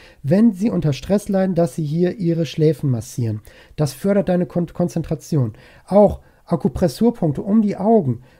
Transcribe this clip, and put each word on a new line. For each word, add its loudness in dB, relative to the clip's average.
wenn 4
sie -2
unter 0
Stress -2
leiden, 0
dass 0
sie -4
hier -2
ihre -2
Schläfen 0
massieren. -4
Das -2
fördert 0
deine 0
Kon-, -4
Konzentration. -2
Auch 4
Akupressurpunkte 0
um 2
die 0
Augen. 0